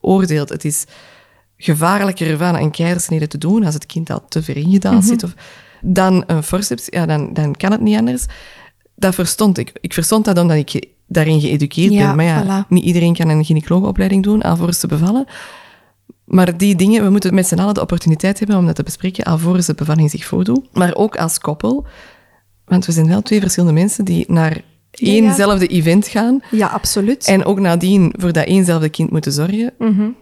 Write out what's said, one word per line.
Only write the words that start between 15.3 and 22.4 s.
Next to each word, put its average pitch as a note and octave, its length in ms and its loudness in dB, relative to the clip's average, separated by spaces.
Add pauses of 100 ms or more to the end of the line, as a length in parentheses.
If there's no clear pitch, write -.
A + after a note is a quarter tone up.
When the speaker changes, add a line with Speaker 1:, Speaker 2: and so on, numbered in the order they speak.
Speaker 1:
Maar F3+ 320 2
die G3 180 2
dingen, G#3 280 2
we G3 60 2
moeten G3 240 2
met F#3 140 2
z'n E3+ 120 0
allen G3+ 140 0
de - 80 -2
opportuniteit E3+ 580 -2
hebben G#3 180 0
om F3+ 80 2
dat D#3+ 100 0
te F3 80 -6
bespreken, - 400 -8
alvorens E3+ 420 0
de D#3 80 -2
bevalling D#3 380 0
zich - 140 -10
voordoet. A3+ 480 -2
Maar F3 220 0
ook G#3+ 220 -2
als E3 220 -4
koppel, A3 460 -4 (800)